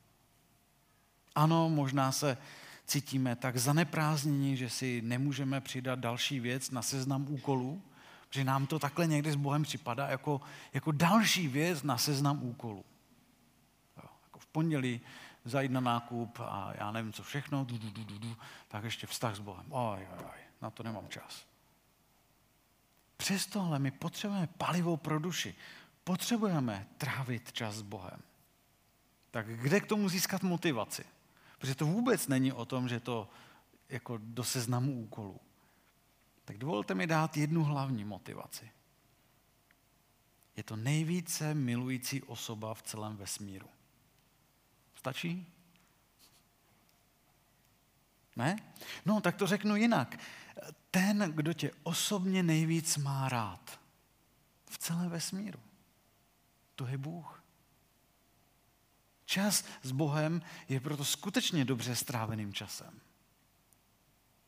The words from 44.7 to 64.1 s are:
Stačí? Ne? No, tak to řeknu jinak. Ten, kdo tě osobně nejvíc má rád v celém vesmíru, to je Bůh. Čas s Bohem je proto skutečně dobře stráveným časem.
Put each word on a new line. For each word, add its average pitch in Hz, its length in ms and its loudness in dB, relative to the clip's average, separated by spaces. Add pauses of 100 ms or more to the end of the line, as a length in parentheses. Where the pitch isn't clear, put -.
Stačí? 170 520 -4 (3000)
Ne? 143 200 2 (480)
No, 214 160 4
tak 175 160 2
to 202 100 2
řeknu 208 300 2
jinak. 208 420 4 (720)
Ten, 190 440 4
kdo 156 180 2
tě 151 180 -2 (120)
osobně 190 600 2
nejvíc 160 540 4
má 139 320 0
rád 110 520 -2 (840)
v - 120 -14
celém 170 320 -2
vesmíru, 190 500 -6 (1120)
to 131 120 -6
je 135 120 -2
Bůh. 156 460 -8 (1800)
Čas 196 400 2 (180)
s 131 100 -4
Bohem 156 500 2 (260)
je 131 120 0
proto 147 240 -4
skutečně 180 600 0
dobře 120 320 0
stráveným 110 580 -2
časem. - 460 -10 (1500)